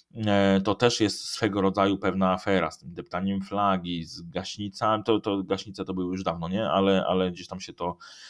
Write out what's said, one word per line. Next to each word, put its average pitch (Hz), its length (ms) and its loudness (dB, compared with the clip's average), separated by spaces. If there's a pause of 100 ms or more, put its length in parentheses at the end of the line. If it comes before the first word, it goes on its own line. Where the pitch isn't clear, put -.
(260)
E, 98 340 6
to 101 140 2
też 120 260 2
jest 104 240 0
swego 104 360 -2
rodzaju 98 380 2
pewna 95 340 2
afera 90 380 2
z - 80 -12
tym - 160 -16
deptaniem 95 480 -4
flagi, 95 600 -2
z 85 180 -14
gaśnicami, 101 840 -4
to, 110 160 2
to 98 220 -2
gaśnice 95 420 -6
to 92 100 -6
były 90 180 -2
już 95 100 -4
dawno, 85 260 -4
nie? 95 220 -2
Ale, 95 360 4
ale 92 240 2
gdzieś 90 160 -10
tam 92 140 -12
się 92 120 -14
to, 87 240 -6 (320)